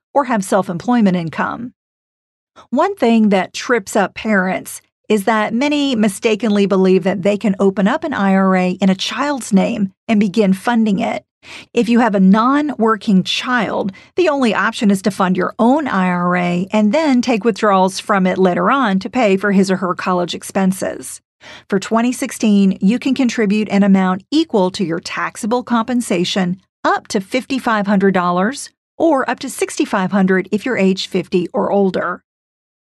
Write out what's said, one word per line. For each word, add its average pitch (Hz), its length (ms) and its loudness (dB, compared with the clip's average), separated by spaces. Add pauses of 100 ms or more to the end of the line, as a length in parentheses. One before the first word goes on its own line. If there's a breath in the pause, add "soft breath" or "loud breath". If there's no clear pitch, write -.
(140)
or 277 100 2
have 226 200 -2
self-employment 190 680 0
income. 180 600 -6 (960 loud breath)
One 349 240 0
thing 226 360 4
that 185 220 0
trips - 420 -4
up 196 200 0
parents 190 640 -2 (300)
is 208 140 2
that 214 280 0
many 277 420 0
mistakenly 208 680 0
believe 190 400 4
that 180 180 -2
they 202 140 2
can 202 220 0
open 196 280 2
up 285 180 0
an 311 100 -4
I 196 200 2
R 190 220 2
A 185 140 0
in 190 180 0
a 185 60 4
child's 269 580 -4
name 196 400 0 (160)
and 220 100 2
begin 202 360 2
funding 226 460 0
it. - 260 -4 (480 loud breath)
If - 140 0
you 233 100 4
have 226 160 2
a 202 60 2
non-working 220 1040 2
child, 220 640 -4 (240 loud breath)
the 339 140 2
only 262 260 2
option 202 380 0
is 190 100 0
to 214 80 0
fund 185 260 0
your 175 220 -4
own 262 280 2
I 185 220 0
R 175 280 0
A 180 360 -2
and 214 220 2
then 285 260 2
take 226 240 -2
withdrawals 190 560 2
from 190 260 0
it 185 120 0
later 185 320 2
on 233 300 0
to 226 100 -10
pay 214 260 2
for 202 160 -2
his 190 180 2
or 185 60 2
her 180 180 -4
college 180 400 -4
expenses. - 880 -4 (480 loud breath)
For 196 120 0
twenty 233 320 0
sixteen, 202 680 0
you 226 200 2
can 262 160 0
contribute 214 520 0
an 202 140 2
amount 190 480 2
equal 233 400 0
to 190 140 -6
your 165 160 -4
taxable 208 640 -6
compensation 214 960 -2 (220)
up - 240 -2
to 214 120 -2
fifty-five 226 680 -4
hundred 196 260 4
dollars 180 560 -2 (260)
or 285 320 2
up 240 120 -6
to 262 100 -8
sixty-five 208 640 -4
hundred 190 400 2
if 208 120 -2
you're 247 140 -2
age 190 300 0
fifty 180 440 -2
or 196 200 -2
older. 180 500 -2 (680)